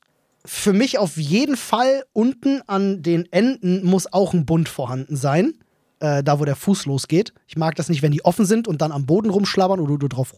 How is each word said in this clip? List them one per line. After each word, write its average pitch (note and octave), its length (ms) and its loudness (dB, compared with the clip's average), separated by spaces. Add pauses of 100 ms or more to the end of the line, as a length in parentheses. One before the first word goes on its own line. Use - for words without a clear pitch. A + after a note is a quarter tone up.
(460)
für - 260 0
mich B3 260 2
auf E3+ 200 -2
jeden A3 400 0
Fall C4 460 0 (100)
unten C4+ 520 0
an G3 360 -2
den E3+ 300 0
Enden F#3 520 0
muss F3+ 280 2
auch F#3+ 200 2
ein E3 140 0
Bund E3 240 0
vorhanden C3 460 -6
sein. D3+ 380 0 (480)
Äh, C#3+ 200 0
da, C#3+ 180 2
wo D3+ 60 -2
der C#3+ 100 0
Fuß - 300 0
losgeht. C#3+ 480 -2 (120)
Ich - 120 -8
mag D#3+ 160 0
das - 160 -4
nicht, D3+ 100 0
wenn D3+ 120 2
die - 120 -2
offen F3+ 220 2
sind A3+ 200 2
und D#3+ 140 -2
dann D#3 100 0
am C#3+ 140 -4
Boden G3 240 2
rumschlabbern F#3+ 520 2
oder D3 180 0
du C#3 100 -2
drauf B2+ 300 -4